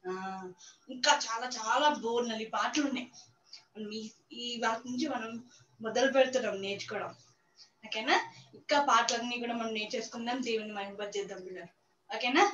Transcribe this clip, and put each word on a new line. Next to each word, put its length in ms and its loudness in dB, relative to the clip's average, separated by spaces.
ఆ, 40 -2
ఇంకా 180 4
చాలా 200 -2
చాలా 300 4
బోర్నలి 520 0
పాటలు 340 2
ఉన్నాయి. 200 -4
మనం 260 -8
ఈ, 40 -6
ఈ 40 -6
వాటి 260 0
నుంచి 260 -2
మనం 160 -6
మొదలు 320 2
పెడుతున్నాం 480 4
నేర్చుకోవడం. 480 -6
ఓకేనా? 300 0
ఇంకా 200 2
పాటలన్నీ 540 4
కూడా 180 -2
మనం 180 -2
నేర్చేసుకుందాం, 680 -4
దేవుని 300 -2
మహింపజేద్దాం 680 -6
పిల్లలు. 260 -12
ఓకేనా? 400 6